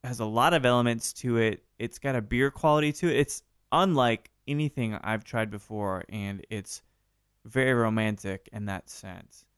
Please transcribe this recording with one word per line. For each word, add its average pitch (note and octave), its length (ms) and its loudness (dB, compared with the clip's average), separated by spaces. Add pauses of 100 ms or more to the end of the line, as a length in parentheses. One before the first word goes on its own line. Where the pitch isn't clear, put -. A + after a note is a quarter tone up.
has B2 160 -8
a A#2 60 -2
lot A#2 300 4
of C3+ 100 2
elements A#2+ 480 2
to A#2+ 240 -2
it. A2 260 2 (140)
It's - 220 -10
got C3+ 160 -4
a A#2 60 -2
beer A#2+ 280 0
quality D3+ 440 2
to - 140 -2
it. C3 100 2
It's - 260 0 (280)
unlike C#3+ 600 2 (160)
anything C#3+ 480 -2
I've A2 280 -6
tried A2 280 -4
before, G2+ 580 -6
and G2+ 400 -8
it's - 320 -10 (640)
very C3 280 2
romantic A2 800 0
in G#2 120 -8
that F#2+ 240 -8
sense. F2+ 540 -18 (140)